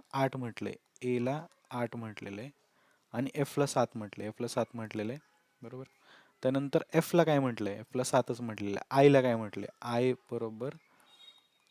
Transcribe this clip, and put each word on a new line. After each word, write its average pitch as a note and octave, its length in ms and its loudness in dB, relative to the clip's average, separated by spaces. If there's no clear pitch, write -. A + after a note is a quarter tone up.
आठ C3+ 240 0
म्हटलंय, A2 360 -6
एला B2+ 460 -2
आठ A#2+ 240 -4
म्हटलेलं G#2+ 460 -10
आहे C3+ 80 -12
आणि B2+ 220 -2
एफला C#3+ 300 0
सात C3 300 2
म्हटलंय, G#2+ 320 -8
एफला A#2 200 -6
सात A#2 260 0
म्हटलेलं A2 400 -6
आहे, D3+ 60 -12
बरोबर. B2+ 220 -14
त्यानंतर C#3 400 2
एफला E3 300 4
काय D#3 160 4
म्हटलंय, G#2+ 400 -2
एफला B2+ 240 -6
सातच B2 380 2
म्हटलेलं G#2 380 -4
आहे. - 200 2
आयला C#3 220 10
काय B2 140 2
म्हटलंय, G#2 320 -6
आय B2 320 0
बरोबर, A2+ 380 -6